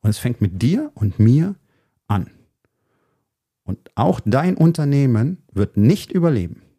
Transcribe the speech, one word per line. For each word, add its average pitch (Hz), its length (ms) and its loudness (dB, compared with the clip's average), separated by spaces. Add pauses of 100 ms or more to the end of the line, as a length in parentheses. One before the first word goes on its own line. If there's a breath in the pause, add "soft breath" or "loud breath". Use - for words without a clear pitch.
Und 107 100 -2
es 104 80 -4
fängt 123 220 -6
mit 92 220 -4
dir 240 320 -2
und 107 240 -6
mir 147 380 2 (500)
an. 101 240 -6 (1300)
Und - 320 -12
auch 160 280 0
dein 139 320 0
Unternehmen 143 840 0 (140)
wird 98 240 -4
nicht 127 360 2
überleben 147 500 -2 (160)